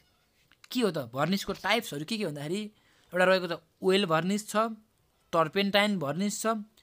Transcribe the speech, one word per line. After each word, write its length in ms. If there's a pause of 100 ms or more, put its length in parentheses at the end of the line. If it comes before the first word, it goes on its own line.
(680)
के 120
हो 100
त? 240
भर्निसको 380 (100)
टाइप्सहरू 420
के 120
के 100
भन्दाखेरि 340 (520)
एउटा 120
रहेको 220
छ 60 (280)
ओइल 240
भर्निस 360 (100)
छ, 40 (800)
टर्पेन्टाइन 640
भर्निस 460
छ, 160 (240)